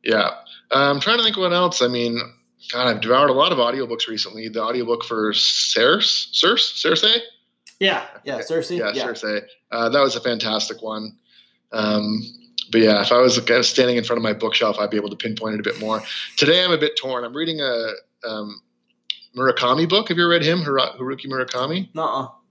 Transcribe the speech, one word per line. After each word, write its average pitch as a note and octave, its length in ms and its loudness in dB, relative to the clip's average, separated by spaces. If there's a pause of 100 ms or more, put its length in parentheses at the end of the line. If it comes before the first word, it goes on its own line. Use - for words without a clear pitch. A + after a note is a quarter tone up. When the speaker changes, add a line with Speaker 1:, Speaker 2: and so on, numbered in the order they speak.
Speaker 1:
Yeah. G#2+ 260 2 (400)
Uh, C#3 200 4
I'm C#3+ 100 0
trying A3+ 180 2
to A#3 60 0
think G#3+ 120 0
what F#3 160 0
else. F3 300 2
I B2 60 4
mean, A#2+ 300 -2 (540)
God, B2 160 0
I've G#2+ 120 0
devoured C3 300 4
a B2+ 40 2
lot D#3+ 180 4
of C#3 60 0
audiobooks A#2+ 500 -2
recently. A2 400 -8
The A2 140 -4
audiobook A#2 420 -2
for G#2+ 280 -2
Circe, - 1000 2
Circe, F3+ 420 2
Circe? D#3+ 300 0 (720)
Speaker 2:
Yeah, F#3 260 -2 (200)
yeah, C#3 120 -8
Speaker 1:
Okay. A2+ 80 -6
Speaker 2:
Circe, D#3+ 260 -2
Speaker 1:
Yeah, A2 240 -4
Speaker 2:
yeah. A#2+ 180 -4
Speaker 1:
Circe. G#2+ 300 -6 (280)
Uh, A#2 180 -2
that C#3 120 2
was C3+ 160 2
a A#2 40 -6
fantastic A2 600 -4
one. A2 340 -10 (560)
Um, G#2+ 500 0 (480)
but A2+ 100 4
yeah, G#2+ 220 6
if A2+ 100 2
I A#2+ 60 6
was B2+ 220 6
kind A#2+ 180 2
of A#2+ 80 2
standing B2 300 2
in A#2 80 0
front A#2 140 0
of A2+ 40 -2
my A2 100 0
bookshelf, G#2+ 460 0
I'd G#2 120 -2
be A2 60 -2
able G#2 140 -2
to G#2 60 -12
pinpoint A2 380 -4
it G#2+ 60 -4
a - 20 -10
bit G2+ 180 -4
more. G#2+ 220 -2 (340)
Today, E3+ 280 4
I'm F3+ 60 0
a D#3+ 80 2
bit D3+ 180 0
torn. B2+ 280 -4
I'm A#2+ 120 -10
reading D#3+ 240 -4
a, A#2 320 -2 (360)
um, G#2 320 -10 (760)
Murakami B2+ 520 2
book. G3+ 200 2
Have E3+ 100 -2
you F3 100 4
read E3+ 140 4
him, E3 200 2
Haru-, C#3 360 0
Haruki C3 280 -8
Murakami? C3 680 -4
Speaker 2:
Nuh-uh. C3 340 -4 (220)